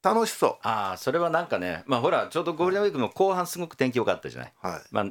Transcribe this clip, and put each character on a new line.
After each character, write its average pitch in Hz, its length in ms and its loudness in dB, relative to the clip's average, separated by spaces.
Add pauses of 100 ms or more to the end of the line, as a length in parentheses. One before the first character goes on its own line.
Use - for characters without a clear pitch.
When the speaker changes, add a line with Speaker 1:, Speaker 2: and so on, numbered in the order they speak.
Speaker 1:
楽 220 240 4
し - 60 -6
そ 143 160 2
う。 - 120 0
Speaker 2:
あ 104 320 -2
あ、 92 60 -6
そ - 140 -2
れ 165 60 0
は 170 120 0
な 160 100 2
ん 170 60 -6
か 104 120 -2
ね、 87 280 -4
ま 135 100 2
あ、 117 60 0
ほ 160 80 2
ら、 123 160 2
ち - 100 -8
ょ 170 60 0
う - 20 -4
ど 170 80 -2
ゴ 165 140 0
ー - 20 2
ル 190 60 0
デ 202 60 0
ン - 20 2
ウ 208 60 2
ィ - 20 -
ー - 20 -10
ク 143 60 -4
の 110 100 0
後 190 240 2
半 180 140 -2
す - 120 -8
ご 170 80 -6
く - 80 -20
天 131 160 0
気 120 60 -4
良 113 80 4
か 95 80 4
っ 87 80 -2
た - 80 -10
じ 60 80 -12
ゃ 64 60 -10
な - 60 -12
い。 - 120 -20
Speaker 1:
は 87 160 -6
い。 73 140 -14
Speaker 2:
ま 104 100 0
あ、 101 100 0